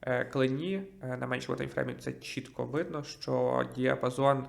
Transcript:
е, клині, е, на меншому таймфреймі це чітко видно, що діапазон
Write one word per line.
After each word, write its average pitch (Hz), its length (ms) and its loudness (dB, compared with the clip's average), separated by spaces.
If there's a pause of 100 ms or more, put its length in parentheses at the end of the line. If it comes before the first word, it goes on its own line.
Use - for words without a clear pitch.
е, 127 240 2
клині, 143 580 0 (200)
е, 127 140 -4
на 127 100 -4
меншому 127 300 -2
таймфреймі 131 420 -2
це 131 120 -6
чітко - 520 -8
видно, 151 400 -4
що 127 600 0 (120)
діапазон 131 720 4